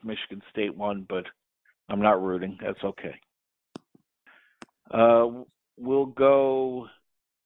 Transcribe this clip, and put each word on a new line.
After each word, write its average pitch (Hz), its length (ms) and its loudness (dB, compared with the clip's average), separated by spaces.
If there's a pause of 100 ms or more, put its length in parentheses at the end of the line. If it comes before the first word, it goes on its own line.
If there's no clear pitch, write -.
Michigan 104 460 -10
State 104 260 -4
won, 101 320 -6
but 95 160 -4 (640)
I'm 101 140 -2
not 104 200 4
rooting. 92 380 -6
That's 98 220 -8
okay. 98 320 -8 (1800)
Uh, 117 520 4 (340)
we'll 135 300 0
go 131 800 2 (600)